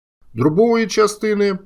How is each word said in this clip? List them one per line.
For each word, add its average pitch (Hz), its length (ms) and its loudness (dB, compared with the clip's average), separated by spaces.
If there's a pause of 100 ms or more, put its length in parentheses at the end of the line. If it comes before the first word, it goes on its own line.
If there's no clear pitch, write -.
(340)
дробової 214 540 0
частини, 208 800 -2